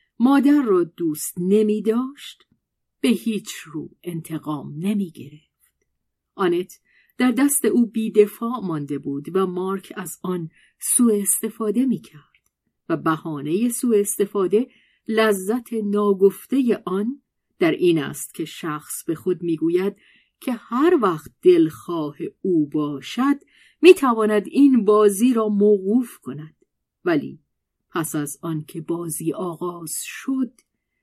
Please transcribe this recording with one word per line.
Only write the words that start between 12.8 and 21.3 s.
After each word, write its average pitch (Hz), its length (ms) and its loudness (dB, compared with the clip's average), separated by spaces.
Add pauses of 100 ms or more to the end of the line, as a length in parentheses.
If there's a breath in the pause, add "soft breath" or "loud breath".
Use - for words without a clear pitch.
و 165 80 -2
بهانه 156 720 -2
سوء 233 300 0
استفاده 202 680 0 (400 soft breath)
لذت 220 680 -2
ناگفته 202 1120 0
آن 220 360 -4 (380)
در 165 120 2
این 165 320 2
است 143 300 -12
که 165 120 -8
شخص - 580 -10
به 165 120 -4
خود 175 280 -4
می‌گوید 170 520 -2 (440 soft breath)
که 254 140 -4
هر 285 480 2
وقت 175 300 -2 (100)